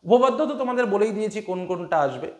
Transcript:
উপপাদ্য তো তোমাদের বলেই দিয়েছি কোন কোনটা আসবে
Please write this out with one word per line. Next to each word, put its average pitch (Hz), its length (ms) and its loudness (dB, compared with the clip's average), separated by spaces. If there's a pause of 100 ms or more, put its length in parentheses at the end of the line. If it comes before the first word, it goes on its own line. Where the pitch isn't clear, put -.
উপপাদ্য 247 420 4
তো 294 100 -4
তোমাদের 247 300 -2
বলেই 208 260 2
দিয়েছি 214 300 -4
কোন 180 260 -6
কোনটা 175 320 -2
আসবে 131 400 -2